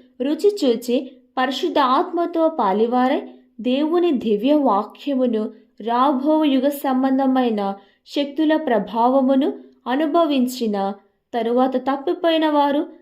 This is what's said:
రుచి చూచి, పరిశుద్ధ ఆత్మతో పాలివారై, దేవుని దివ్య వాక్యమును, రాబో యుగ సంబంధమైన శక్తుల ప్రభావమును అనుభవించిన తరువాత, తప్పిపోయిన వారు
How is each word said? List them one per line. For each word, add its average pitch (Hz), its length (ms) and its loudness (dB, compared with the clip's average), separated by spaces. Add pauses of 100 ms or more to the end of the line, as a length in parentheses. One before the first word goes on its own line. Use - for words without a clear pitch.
(220)
రుచి 320 440 0
చూచి, 240 460 0 (260)
పరిశుద్ధ 269 420 -2
ఆత్మతో 330 680 0
పాలివారై, 247 720 0 (400)
దేవుని 311 500 0
దివ్య 226 420 0
వాక్యమును, 240 1000 0 (300)
రాబో 277 640 0
యుగ 269 240 2
సంబంధమైన 262 1080 0 (320)
శక్తుల 302 480 0
ప్రభావమును 262 960 2 (340)
అనుభవించిన 254 1080 0 (400)
తరువాత, 247 440 0
తప్పిపోయిన 320 720 0
వారు 294 380 0 (140)